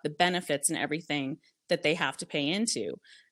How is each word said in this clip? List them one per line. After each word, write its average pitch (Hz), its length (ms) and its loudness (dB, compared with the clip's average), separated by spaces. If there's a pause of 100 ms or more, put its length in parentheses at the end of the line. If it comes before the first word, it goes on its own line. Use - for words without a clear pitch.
the - 60 0
benefits 175 600 2
and 151 80 -2
everything 147 580 -2 (320)
that 170 140 0
they 156 100 4
have 165 240 -2
to 151 80 -10
pay 147 240 -2
into. 160 460 -2 (360)